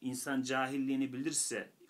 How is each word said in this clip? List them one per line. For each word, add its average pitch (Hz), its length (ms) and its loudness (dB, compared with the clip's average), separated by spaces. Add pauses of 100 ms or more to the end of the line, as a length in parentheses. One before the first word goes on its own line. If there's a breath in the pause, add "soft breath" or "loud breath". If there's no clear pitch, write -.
İnsan 131 400 0
cahilliğini 131 720 2
bilirse, 135 580 -2 (180)